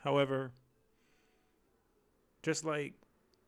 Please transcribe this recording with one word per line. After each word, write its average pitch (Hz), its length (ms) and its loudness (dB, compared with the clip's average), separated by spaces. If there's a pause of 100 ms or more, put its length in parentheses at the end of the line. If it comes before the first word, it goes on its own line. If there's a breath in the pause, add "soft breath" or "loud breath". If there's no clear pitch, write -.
However, 135 480 2 (1900)
just 151 240 -2
like 147 280 -4 (540)